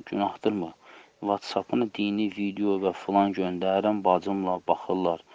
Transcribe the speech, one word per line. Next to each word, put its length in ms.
günahdırmı? 680
WhatsApp-ına 720
dini 400
video 480
və 160
filan 400
göndərirəm, 720
bacımla 600
baxırlar. 680